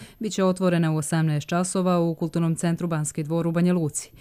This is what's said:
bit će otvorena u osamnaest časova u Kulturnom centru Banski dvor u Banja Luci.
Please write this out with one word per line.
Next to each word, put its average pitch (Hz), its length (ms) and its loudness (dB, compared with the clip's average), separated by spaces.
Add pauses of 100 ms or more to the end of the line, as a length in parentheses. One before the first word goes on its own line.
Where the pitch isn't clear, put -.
(180)
bit 214 140 -6
će 190 120 0
otvorena 180 480 2
u 156 40 0
osamnaest 156 520 0
časova 180 520 0
u 170 140 0
Kulturnom 165 400 0
centru 170 340 -2
Banski 156 340 -4
dvor 165 240 -2
u 170 60 0
Banja 175 200 2
Luci. 160 380 -2 (100)